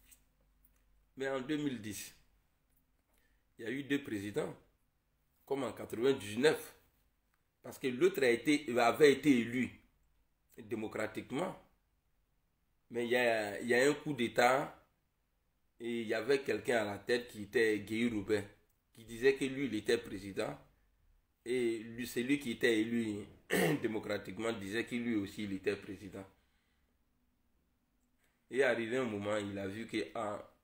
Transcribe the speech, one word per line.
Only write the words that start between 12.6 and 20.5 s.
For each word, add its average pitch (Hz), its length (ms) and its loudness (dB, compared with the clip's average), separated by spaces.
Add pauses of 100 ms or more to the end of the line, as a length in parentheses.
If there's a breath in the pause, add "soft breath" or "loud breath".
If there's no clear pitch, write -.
Mais 120 140 -2
il 117 60 -2
y 123 40 4
a, 113 440 2
il 120 80 -6
y 120 60 4
a 131 160 6
un 147 40 2
coup 147 200 -6
d'État 123 600 2 (1080)
et 117 220 -4
il 107 60 -4
y 110 60 0
avait 123 280 0
quelqu'un 113 400 0
à 104 40 0
la 101 120 -6
tête 120 300 -2
qui 107 160 -12
était 110 360 2
Guéhi 110 300 0
Robert, 104 340 0 (500)
qui 113 100 -20
disait 117 320 2
que 139 100 -2
lui, 135 200 -4
il 107 100 -4
était 113 220 2
président. 104 600 -6 (880)